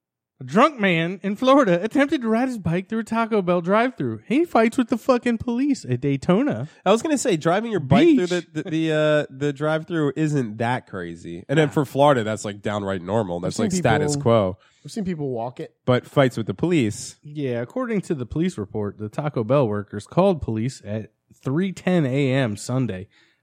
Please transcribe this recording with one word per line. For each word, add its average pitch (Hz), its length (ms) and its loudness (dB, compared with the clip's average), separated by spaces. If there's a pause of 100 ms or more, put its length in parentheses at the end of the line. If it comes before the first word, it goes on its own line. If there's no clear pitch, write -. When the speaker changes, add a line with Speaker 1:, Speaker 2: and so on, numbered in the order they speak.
(400)
Speaker 1:
a 135 40 -16
drunk 233 360 2
man 175 420 0
in 202 140 -4
Florida 254 480 4
attempted 277 400 0
to 226 40 -4
ride 233 200 2
his 254 100 -6
bike 175 320 -2
through 226 120 -4
a - 20 -6
Taco 226 400 0
Bell 175 180 2
drive-thru. 175 640 0
He 285 180 2
fights 226 320 2
with 247 140 0
the 247 80 0
fucking 240 400 0
police 247 480 -2
at 123 160 -2
Daytona 143 640 0 (160)
Speaker 2:
I 180 80 4
was 226 120 2
gonna 311 160 0
say, 208 180 0
driving 185 320 0
your 202 100 -2
bike 180 360 6
through 185 100 2
Speaker 1:
Beach. 175 260 -2
Speaker 2:
the, 151 120 -6
the, 185 80 -12
the, 160 200 0
uh, 151 380 2
the 139 240 -4
drive-thru 156 600 -2
isn't 143 420 -2
that 120 300 -2
crazy. 85 600 -12
And 147 120 2
then 151 100 4
for 147 160 0
Florida, 135 380 4
that's, 107 200 -4
like, 104 200 -8
downright 101 400 -4
normal. 92 360 -2
That's, 92 200 -4
Speaker 3:
I've - 60 2
Speaker 2:
like, 175 60 -2
Speaker 3:
seen 180 120 -2
Speaker 2:
status 147 320 2
Speaker 3:
people, 143 80 -4
Speaker 2:
quo. 107 340 2 (260)
Speaker 3:
I've 147 80 -18
seen 214 140 -6
people 151 240 -4
walk 123 300 -8
it. - 160 -14 (100)
Speaker 2:
But 123 220 2
fights 135 300 2
with 110 100 -4
the 98 80 -4
police. 156 680 -2
Speaker 1:
Yeah, 135 400 -6
according 226 400 -6
to 175 140 -6
the 123 100 -6
police 175 320 -4
report, 104 400 -6
the 107 120 -10
Taco 143 340 -4
Bell 127 240 4
workers 104 400 -6
called 180 340 2
police 113 420 -4
at 104 280 -8 (240)
three 170 360 -4
ten 180 360 0
A 131 260 0
M 120 240 0
Sunday 110 520 -4 (340)